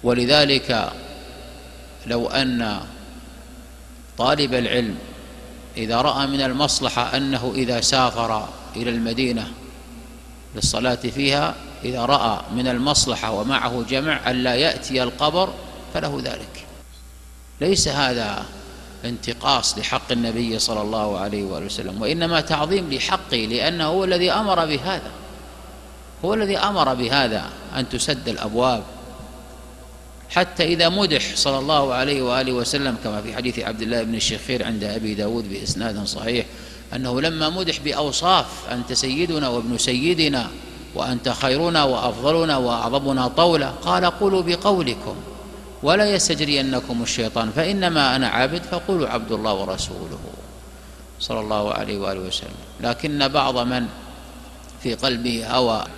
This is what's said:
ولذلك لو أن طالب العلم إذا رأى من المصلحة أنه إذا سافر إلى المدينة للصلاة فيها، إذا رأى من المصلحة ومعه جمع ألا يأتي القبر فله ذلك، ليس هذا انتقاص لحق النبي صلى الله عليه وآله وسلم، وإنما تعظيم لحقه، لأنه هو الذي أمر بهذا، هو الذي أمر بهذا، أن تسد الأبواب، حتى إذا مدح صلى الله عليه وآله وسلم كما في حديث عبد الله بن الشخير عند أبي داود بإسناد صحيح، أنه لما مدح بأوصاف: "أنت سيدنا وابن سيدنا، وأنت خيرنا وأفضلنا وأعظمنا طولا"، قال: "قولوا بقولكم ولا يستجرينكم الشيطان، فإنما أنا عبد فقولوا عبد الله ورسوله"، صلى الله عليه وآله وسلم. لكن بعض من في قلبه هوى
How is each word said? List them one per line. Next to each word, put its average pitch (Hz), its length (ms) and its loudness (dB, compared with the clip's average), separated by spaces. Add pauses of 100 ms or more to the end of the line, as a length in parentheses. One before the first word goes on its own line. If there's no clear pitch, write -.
ولذلك 127 880 4 (1120)
لو 120 200 0
أن 120 540 0 (1400)
طالب 131 360 4
العلم 120 420 2 (800)
إذا 113 240 2
رأى 139 260 4
من 139 140 0
المصلحة 131 760 2
أنه 131 380 0
إذا 120 260 2
سافر 117 680 2 (280)
إلى 120 140 -2
المدينة 117 600 0 (1040)
للصلاة 117 400 2
فيها، 139 600 2 (300)
إذا 123 200 -2
رأى 120 360 4 (160)
من 127 120 2
المصلحة 123 640 2
ومعه 117 580 0
جمع 135 420 0
ألا 127 240 2
يأتي 131 480 2
القبر 156 500 2 (420)
فله 147 300 -2
ذلك، - 420 -10 (920)
ليس 170 280 4
هذا 123 560 0 (600)
انتقاص 120 720 0
لحق 127 340 -2
النبي 117 460 0
صلى 107 240 0
الله 107 360 0
عليه 101 260 -2
وآله 95 220 -4
وسلم، 101 360 -6
وإنما 165 380 2
تعظيم 160 520 0
لحقه، 131 440 -2
لأنه 120 480 0
هو 180 200 2
الذي 180 260 4
أمر 190 360 2
بهذا، 156 440 -2 (1120)
هو 196 100 2
الذي 202 240 2
أمر 131 360 4
بهذا، 123 560 2 (260)
أن 131 120 0
تسد 123 400 -2
الأبواب، 113 540 0 (1500)
حتى 180 340 2
إذا 165 240 4
مدح 175 340 2 (120)
صلى 139 240 2
الله 139 360 4
عليه 135 280 2
وآله 127 300 2
وسلم 123 520 0
كما 107 180 -2
في 110 120 -8
حديث 123 240 -2
عبد 110 240 -4
الله 113 200 0
بن 113 120 -2
الشخير 110 520 -2
عند 107 180 -2
أبي 107 300 -2
داود 107 340 -2
بإسناد 101 560 -4
صحيح، 113 420 -2 (480)
أنه 127 260 -2
لما 156 280 0
مدح 175 320 -2
بأوصاف: 147 640 2 (260)
"أنت 123 200 -4
سيدنا 147 560 0
وابن 120 300 0
سيدنا، 139 720 2 (440)
وأنت 123 340 0
خيرنا 147 560 4
وأفضلنا 135 720 2
وأعظمنا 127 720 2
طولا"، 156 420 4
قال: 180 340 2
"قولوا 190 380 4
بقولكم 170 720 2 (680)
ولا 202 320 4
يستجرينكم 135 880 0
الشيطان، 113 480 0
فإنما 160 680 2
أنا 127 120 2
عبد 135 340 2
فقولوا 175 460 0
عبد 113 240 -2
الله 107 220 2
ورسوله"، 95 640 -4 (1040)
صلى 113 200 -2
الله 107 320 0
عليه 104 260 -2
وآله 95 220 -2
وسلم. - 360 -6 (240)
لكن 139 480 0
بعض 131 300 2
من 123 280 0 (960)
في 120 120 -2
قلبه 117 560 -2
هوى 120 340 2 (140)